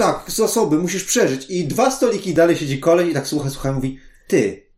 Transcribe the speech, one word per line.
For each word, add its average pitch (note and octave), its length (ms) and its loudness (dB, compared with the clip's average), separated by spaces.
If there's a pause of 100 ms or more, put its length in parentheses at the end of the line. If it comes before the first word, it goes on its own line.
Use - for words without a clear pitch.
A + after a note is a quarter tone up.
tak, D#3+ 240 0
zasoby, G#3 500 2
musisz F3+ 260 -4
przeżyć. D3 460 0
I F3+ 140 -2
dwa G#3+ 260 0
stoliki G3+ 440 -2
dalej E3 220 4
siedzi C#3 240 -4
kolej E3+ 300 2
i D3 40 -4
tak D3+ 120 -2
słucha, C#3 240 -4
słucha, C3+ 220 -4
mówi, C3+ 260 -4 (300)
"Ty, A2 340 0 (160)